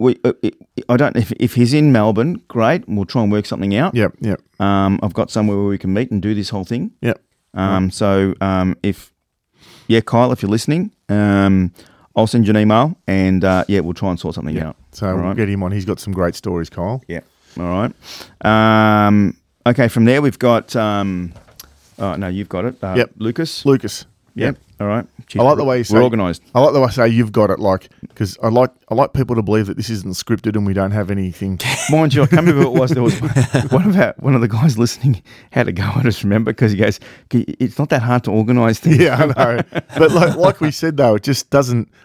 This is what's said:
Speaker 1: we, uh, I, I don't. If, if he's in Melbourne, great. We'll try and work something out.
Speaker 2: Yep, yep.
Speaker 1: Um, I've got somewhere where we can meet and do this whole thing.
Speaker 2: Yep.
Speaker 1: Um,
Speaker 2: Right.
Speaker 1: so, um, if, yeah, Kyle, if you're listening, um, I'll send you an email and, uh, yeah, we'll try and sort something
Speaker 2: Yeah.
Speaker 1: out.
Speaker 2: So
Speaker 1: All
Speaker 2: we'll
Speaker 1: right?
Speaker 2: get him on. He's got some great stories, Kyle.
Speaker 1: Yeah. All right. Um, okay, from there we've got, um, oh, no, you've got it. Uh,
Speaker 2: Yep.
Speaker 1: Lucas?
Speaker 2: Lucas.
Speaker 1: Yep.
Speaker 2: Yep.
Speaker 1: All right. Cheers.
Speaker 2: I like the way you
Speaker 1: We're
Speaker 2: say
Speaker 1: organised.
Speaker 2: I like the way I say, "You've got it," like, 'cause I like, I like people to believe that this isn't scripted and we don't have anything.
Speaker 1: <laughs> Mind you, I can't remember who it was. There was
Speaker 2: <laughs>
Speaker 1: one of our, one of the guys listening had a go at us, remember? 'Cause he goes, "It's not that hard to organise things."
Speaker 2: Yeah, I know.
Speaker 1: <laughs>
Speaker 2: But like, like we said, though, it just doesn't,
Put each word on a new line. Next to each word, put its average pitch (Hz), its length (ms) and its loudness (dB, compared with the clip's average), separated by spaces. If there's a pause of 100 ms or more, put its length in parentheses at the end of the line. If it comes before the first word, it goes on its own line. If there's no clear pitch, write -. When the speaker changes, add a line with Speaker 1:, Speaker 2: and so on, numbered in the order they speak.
Speaker 1:
we, 123 240 2
uh, 123 80 2 (560)
I, 120 60 0
I - 20 4
don't. 143 200 0
If, 110 220 -2
if 110 160 -2
he's 120 180 2
in 151 200 4
Melbourne, 113 560 0
great. 123 400 0
We'll 101 160 -4
try 117 180 -2
and 101 80 0
work 104 160 0
something 98 300 -4
out. 156 180 -2
Speaker 2:
Yep, - 260 0
yep. 104 200 -4 (200)
Speaker 1:
Um, 98 420 2
I've 85 120 -4
got - 160 -4
somewhere 104 260 -2
where 101 120 -2
we 98 100 -4
can 95 160 -4
meet 123 160 -2
and 104 100 -2
do 104 140 -2
this 101 160 -6
whole 98 140 -6
thing. 131 260 -6 (120)
Speaker 2:
Yep. 117 180 -4 (340)
Speaker 1:
Um, 95 300 -2
Speaker 2:
Right. 92 100 -4
Speaker 1:
so, 98 460 0
um, 95 420 -2
if, - 300 -6 (760)
yeah, 113 140 4
Kyle, 120 320 2
if 123 100 -4
you're 98 80 -2
listening, 151 400 -2 (180)
um, 98 640 2 (440)
I'll 113 100 4
send 117 200 2
you 101 40 2
an 107 80 2
email 110 480 2
and, 95 380 0
uh, 92 240 2
yeah, 101 120 0
we'll 85 140 -4
try 98 160 -4
and 87 80 -4
sort 82 160 -8
something 76 220 -8
Speaker 2:
Yeah. 78 120 -6
Speaker 1:
out. - 80 -16 (140)
Speaker 2:
So - 180 -10
Speaker 1:
All 92 60 -2
Speaker 2:
we'll 92 120 -4
Speaker 1:
right? 95 100 -4
Speaker 2:
get 104 120 -2
him 98 140 -4
on. 92 80 -4
He's 101 140 -4
got 95 160 -6
some 98 120 -8
great 87 220 -2
stories, 87 340 -6
Kyle. 104 380 -8
Speaker 1:
Yeah. 85 140 -12 (400)
All 87 80 -6
right. 95 240 -2 (500)
Um, 107 920 4 (300)
okay, 120 220 2
from 113 160 2
there 131 180 4
we've 135 160 -2
got, 117 380 0
um, 98 560 -4 (640)
oh, 95 180 -4
no, 98 120 -6
you've 95 200 -6
got 92 160 -6
it. 127 180 -6
Uh, 92 140 -6
Speaker 2:
Yep. 120 220 0
Speaker 1:
Lucas? 123 480 -6
Speaker 2:
Lucas. 135 400 0 (280)
Speaker 1:
Yep. 135 200 -4
Speaker 2:
Yep. - 40 -16 (220)
Speaker 1:
All 104 60 -4
right. 107 180 -2 (220)
Cheers. - 160 -4
Speaker 2:
I 127 60 4
like 143 100 4
the - 60 -2
way 131 140 0
you - 20 -2
Speaker 1:
We're 117 40 -4
Speaker 2:
say 107 140 0
Speaker 1:
organised. 113 440 0 (120)
Speaker 2:
I 117 60 2
like 139 120 4
the 143 80 2
way 131 60 4
I 113 40 -4
say, 117 180 2
"You've 113 240 2
got 104 180 2
it," - 80 -2
like, 95 300 -2 (260)
'cause 98 260 -6
I 117 80 -2
like, 123 220 2 (180)
I 113 60 -4
like 127 180 2
people 123 220 -2
to 113 80 0
believe 104 240 0
that 98 100 -8
this 110 140 -6
isn't 95 240 -8
scripted 107 400 -4
and 104 100 -2
we 98 80 -2
don't 98 200 -2
have 104 180 -2
anything. 95 480 -4 (160)
Speaker 1:
<laughs> - 160 -6
Mind 151 240 2
you, 143 80 4
I 143 40 6
can't - 200 4
remember 143 160 4
who 135 60 4
it 127 120 0
was. 127 120 2
There 123 100 0
was 110 180 0
Speaker 2:
<laughs> 123 500 0
Speaker 1:
one 180 180 2
of 185 100 2
our, 123 220 0
one 135 160 2
of 120 40 0
the 113 80 2
guys 113 300 0
listening 120 420 0 (300)
had 127 160 -2
a 98 60 -4
go 92 100 -6
at 101 240 -2
us, 110 160 -2
remember? 110 300 0
'Cause 110 180 2
he 101 80 0
goes, 104 220 0 (320)
"It's - 480 -2
not 143 80 -4
that 135 140 0
hard 120 220 0
to 110 60 -4
organise 113 480 2
things." 165 200 4
Speaker 2:
Yeah, 143 180 4
I 151 100 4 (300)
know. - 100 -2
Speaker 1:
<laughs> - 320 -8
Speaker 2:
But 156 140 6
like, 170 240 2
like 185 240 2
we 156 100 0
said, 160 260 -4
though, 120 200 4
it 104 80 -6
just - 260 -4
doesn't, 123 400 0 (140)